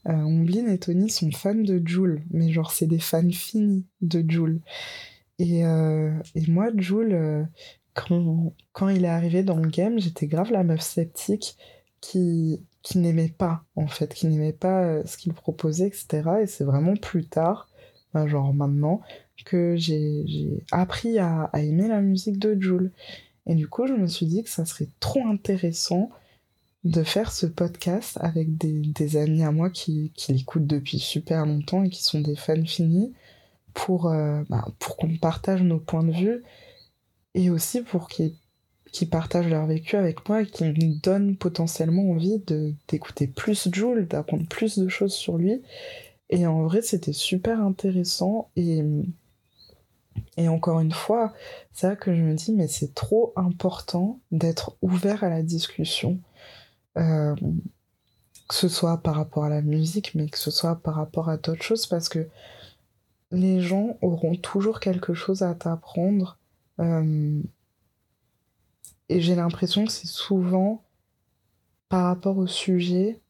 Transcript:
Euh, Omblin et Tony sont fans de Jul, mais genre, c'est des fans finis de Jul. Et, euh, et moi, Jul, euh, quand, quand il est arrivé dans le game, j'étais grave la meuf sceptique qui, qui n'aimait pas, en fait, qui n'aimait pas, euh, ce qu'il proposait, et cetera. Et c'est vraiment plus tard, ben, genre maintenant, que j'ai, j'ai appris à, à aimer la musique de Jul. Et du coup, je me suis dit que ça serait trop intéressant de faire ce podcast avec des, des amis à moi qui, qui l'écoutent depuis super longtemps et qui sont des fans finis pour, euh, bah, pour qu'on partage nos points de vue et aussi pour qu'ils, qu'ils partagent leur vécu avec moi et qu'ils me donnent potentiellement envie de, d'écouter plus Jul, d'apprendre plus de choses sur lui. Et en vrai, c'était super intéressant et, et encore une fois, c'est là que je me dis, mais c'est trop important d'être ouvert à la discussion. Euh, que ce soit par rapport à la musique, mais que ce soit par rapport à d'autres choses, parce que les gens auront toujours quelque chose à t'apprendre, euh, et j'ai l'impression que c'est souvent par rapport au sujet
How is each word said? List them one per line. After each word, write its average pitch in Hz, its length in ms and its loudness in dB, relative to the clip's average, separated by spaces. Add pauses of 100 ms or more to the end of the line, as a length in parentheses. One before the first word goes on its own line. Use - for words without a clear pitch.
Euh, 165 60 2
Omblin 165 540 2
et 185 120 2
Tony 180 300 2
sont 156 220 0
fans 196 220 -2
de 196 320 2
Jul, 175 460 0
mais 165 200 2
genre, 160 200 0
c'est 160 160 0
des 165 120 2
fans 165 320 2
finis 196 540 0 (160)
de 170 260 0
Jul. 165 340 0 (800)
Et, 170 260 2
euh, 156 460 2 (240)
et 160 140 2
moi, 190 260 4
Jul, 202 380 2
euh, 156 300 2 (500)
quand, 165 600 2 (200)
quand 190 160 0
il 185 160 4
est 170 40 0
arrivé 170 340 2
dans 180 140 2
le 160 120 2
game, 208 300 0
j'étais 165 280 -2
grave 175 240 0
la 185 120 4
meuf 160 180 2
sceptique - 760 -4 (440)
qui, 165 640 0 (180)
qui - 160 -4
n'aimait 165 380 2
pas, 165 280 -2 (120)
en 156 120 -2
fait, - 260 -6
qui - 140 -2
n'aimait 156 260 2
pas, 185 300 0
euh, 156 220 0
ce - 120 -12
qu'il 165 160 -4
proposait, 165 540 -2
et 196 60 -4
cetera. 165 480 -2
Et 202 60 0
c'est - 160 -6
vraiment 147 320 4
plus 170 300 -2
tard, 165 440 -2 (440)
ben, 156 140 2
genre 143 260 2
maintenant, 143 480 2 (440)
que 170 320 2
j'ai, 151 500 0
j'ai 151 440 -4
appris 185 480 0
à, 165 340 0
à 151 80 0
aimer 160 260 2
la 214 140 2
musique 196 380 2
de 214 200 2
Jul. 185 320 2 (540)
Et 170 100 2
du 151 120 2
coup, 254 200 -2
je 269 60 0
me 196 140 2
suis 165 180 -2
dit 180 180 0
que - 60 -12
ça 165 160 -4
serait - 240 -6 (100)
trop 262 260 0
intéressant 185 840 0 (720)
de 165 200 2
faire 208 280 0
ce - 140 -2
podcast 170 760 -4
avec 160 360 0
des, 156 220 0
des 151 380 0
amis 156 260 4
à 151 80 2
moi 165 180 2
qui, 156 460 -4
qui - 180 -2
l'écoutent 143 340 0
depuis 147 320 -2
super 160 460 -2
longtemps 151 380 0
et 185 60 2
qui 180 140 -8
sont 151 180 0
des 147 140 -2
fans 160 300 0
finis 175 480 2 (600)
pour, 175 340 0
euh, 151 420 0
bah, 110 160 -2 (140)
pour - 160 -10
qu'on 165 220 0
partage 185 440 0
nos 170 180 4
points 160 240 0
de 160 100 2
vue 220 300 0 (920)
et 180 160 4
aussi 175 320 0
pour 180 260 -4
qu'ils, 160 280 -2 (560)
qu'ils 170 180 -2
partagent 165 400 0
leur 156 160 0
vécu 160 320 0
avec 165 320 0
moi 214 120 2
et 202 40 0
qu'ils 165 220 -2
me 156 340 2
donnent 196 340 2
potentiellement 170 760 0
envie 185 280 0
de, 151 340 -2 (140)
d'écouter - 400 -2
plus - 440 -2
Jul, 208 360 0
d'apprendre 160 400 -4
plus 220 320 -2
de 185 80 2
choses 196 260 -2
sur - 240 -4
lui. 208 240 2 (680)
Et 175 180 2
en 160 160 2
vrai, 180 180 2
c'était 165 320 -2
super 220 480 -2
intéressant 190 960 0
et, 165 280 2 (1500)
et 165 100 2
encore 165 320 2
une 160 140 2
fois, 220 400 0 (400)
c'est - 140 -2
là 202 100 0
que 180 180 0
je 165 60 4
me 156 140 2
dis, 220 180 -2
mais 180 140 4
c'est - 260 -6
trop 233 420 2
important 180 840 -2 (120)
d'être 165 500 -2
ouvert 190 440 0
à 175 40 2
la 160 140 0
discussion. 165 760 -2 (760)
Euh, 151 380 2 (1120)
que - 80 -6
ce 185 120 2
soit 170 300 0
par 160 180 -2
rapport 151 280 -2
à 147 60 0
la 151 120 0
musique, 156 540 0
mais 156 120 0
que - 120 -8
ce - 100 -4
soit 165 260 -2
par 160 200 -6
rapport 160 340 -2
à 156 80 -2
d'autres 160 240 -4
choses, 226 240 -2
parce 170 240 -2
que 160 180 -4 (1040)
les 185 300 2
gens 202 400 0
auront 170 340 0
toujours 202 440 -2
quelque 180 340 -2
chose 190 300 -2
à 175 100 0
t'apprendre, 175 840 -2 (400)
euh, 156 600 2 (1700)
et 175 140 2
j'ai 175 140 4
l'impression 175 500 0
que 214 60 -4
c'est - 160 -10
souvent 185 760 0 (1080)
par 180 160 2
rapport 180 320 0
au 185 100 2
sujet 180 720 0 (100)